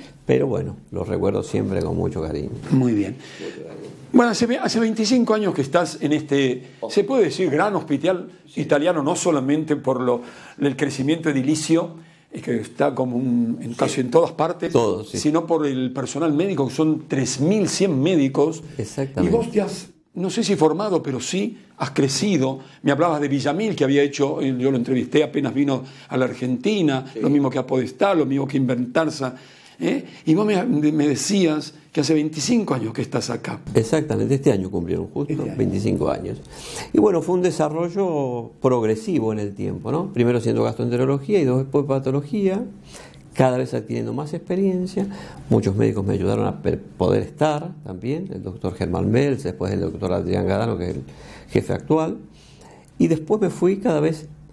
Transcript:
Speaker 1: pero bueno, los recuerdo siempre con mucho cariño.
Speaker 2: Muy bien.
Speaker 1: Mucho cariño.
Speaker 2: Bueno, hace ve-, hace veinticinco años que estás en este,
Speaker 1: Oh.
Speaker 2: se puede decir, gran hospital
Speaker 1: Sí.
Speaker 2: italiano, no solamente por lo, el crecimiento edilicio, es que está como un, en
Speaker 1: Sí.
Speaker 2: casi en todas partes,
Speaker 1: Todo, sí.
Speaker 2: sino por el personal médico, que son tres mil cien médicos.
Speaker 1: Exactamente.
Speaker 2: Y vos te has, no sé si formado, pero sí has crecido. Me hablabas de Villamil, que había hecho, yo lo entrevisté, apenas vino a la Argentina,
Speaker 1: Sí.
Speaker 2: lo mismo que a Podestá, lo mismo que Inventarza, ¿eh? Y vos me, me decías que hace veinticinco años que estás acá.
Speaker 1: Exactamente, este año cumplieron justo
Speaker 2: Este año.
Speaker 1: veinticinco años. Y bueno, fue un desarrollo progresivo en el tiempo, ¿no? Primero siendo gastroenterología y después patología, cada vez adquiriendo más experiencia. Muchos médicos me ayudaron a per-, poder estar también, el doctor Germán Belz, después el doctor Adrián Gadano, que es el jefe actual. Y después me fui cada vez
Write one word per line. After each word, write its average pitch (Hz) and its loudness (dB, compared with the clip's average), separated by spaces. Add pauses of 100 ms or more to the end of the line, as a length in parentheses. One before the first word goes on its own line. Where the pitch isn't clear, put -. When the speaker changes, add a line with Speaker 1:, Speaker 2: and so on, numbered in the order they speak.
(260)
Speaker 1:
pero 135 2
bueno, 92 -4 (160)
los 92 -6
recuerdo 95 0
siempre 98 -2
con 85 -2
mucho 87 -2
cariño. 78 -6 (220)
Speaker 2:
Muy 127 4
bien. 104 -2 (240)
Speaker 1:
Mucho - -14
cariño. - -16 (240)
Speaker 2:
Bueno, 240 6
hace 247 0
ve-, 247 0
hace - -2
veinticinco 226 2
años 208 2
que 143 0
estás 165 0
en 143 0
este, 139 0 (180)
Speaker 1:
Oh. 113 -8
Speaker 2:
se 202 2
puede 262 4
decir, 180 0
gran 185 2
hospital 165 -2 (160)
Speaker 1:
Sí. - -6
Speaker 2:
italiano, 156 2
no 160 0
solamente 151 2
por 127 -2
lo, 120 2 (380)
el 139 0
crecimiento 147 0
edilicio, 156 0 (260)
es - -10
que 117 -2
está 143 -2
como 127 0
un, 120 2
en - -8
Speaker 1:
Sí. 117 -12
Speaker 2:
casi - 0
en 123 -2
todas 165 6
partes, 165 -2
Speaker 1:
Todo, 104 2
sí. - -10
Speaker 2:
sino 156 2
por 160 2
el 127 -2
personal 139 -2
médico, 151 2
que - -6
son 156 2
tres 131 0
mil 180 4
cien 170 2
médicos. 147 2 (140)
Speaker 1:
Exactamente. 135 -2
Speaker 2:
Y 233 4
vos - -2
te 208 2
has, - -6 (260)
no 185 -4
sé 226 -2
si 196 0
formado, 160 2
pero 135 -4
sí 202 -4 (200)
has - -4
crecido. 139 0 (240)
Me - 4
hablabas 151 2
de 143 0
Villamil, 147 0
que - 0
había 143 4
hecho, 143 0
yo 131 0
lo 135 2
entrevisté, 123 2
apenas 139 -2
vino 139 0 (260)
a 135 -4
la 127 2
Argentina, 135 0
Speaker 1:
Sí. 117 -8
Speaker 2:
lo 127 2
mismo 139 4
que 135 -2
a 127 -2
Podestá, 131 0
lo 156 4
mismo 139 0
que 143 -2
Inventarza, 131 0 (440)
¿eh? 190 -2 (220)
Y 156 4
vos 202 4
me, 202 2
me 151 2
decías 156 2 (200)
que 160 2
hace 156 2
veinticinco 156 0
años 113 -4
que 135 -4
estás 120 -4
acá. - -6 (160)
Speaker 1:
Exactamente, 113 2
este 135 4
año 95 0
cumplieron 87 -2
justo 143 -4
Speaker 2:
Este 151 -4
año. - -8
Speaker 1:
veinticinco 98 0
años. - -6 (540)
Y - 4
bueno, 196 4
fue 180 0
un 180 2
desarrollo 156 0 (100)
progresivo 113 2
en 107 -4
el 101 -6
tiempo, 98 -6
¿no? 170 -4
Primero 120 2
siendo 113 2
gastroenterología 131 0
y 151 4
después 135 2
patología, 147 0 (720)
cada 127 4
vez 127 -2
adquiriendo 117 -4
más 147 -6
experiencia. 185 -2 (420)
Muchos 101 2
médicos 107 0
me 101 0
ayudaron 101 0
a 98 -6
per-, 90 -2
poder 95 0
estar 156 -4 (120)
también, 131 -8
el 92 -10
doctor 92 -6
Germán 90 -2
Belz, 135 2
después 92 -4
el 92 -2
doctor 90 -4
Adrián 92 0
Gadano, 101 0
que 87 -4
es - -6
el 135 -8 (460)
jefe - 0
actual. 160 0 (800)
Y 233 4
después 160 2
me 185 2
fui 185 2
cada 165 2
vez 156 0 (260)